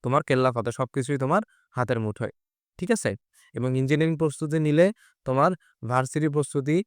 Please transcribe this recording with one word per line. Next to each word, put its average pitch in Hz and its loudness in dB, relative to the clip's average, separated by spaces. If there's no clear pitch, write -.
তোমার 135 2
কেল্লা 127 4
ফতে, 117 -4
সব 131 -2
কিছুই 139 -2
তোমার 165 0
হাতের 123 0
মুঠোয়, 107 -6
ঠিক 180 -6
আছে? 214 0
এবং 123 -2
ইঞ্জিনিয়ারিং 151 2
প্রস্তুতি 156 -2
নিলে 151 6
তোমার 135 2
ভার্সিটি 131 0
প্রস্তুতি 147 0